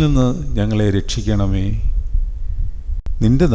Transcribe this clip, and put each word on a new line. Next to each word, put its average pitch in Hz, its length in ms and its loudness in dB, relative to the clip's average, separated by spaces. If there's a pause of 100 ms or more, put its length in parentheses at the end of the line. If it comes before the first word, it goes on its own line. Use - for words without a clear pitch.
നിന്ന് 131 240 2 (300)
ഞങ്ങളെ 107 300 2 (100)
രക്ഷിക്കണമേ. 98 680 0 (1600)
നിന്റെ 131 320 4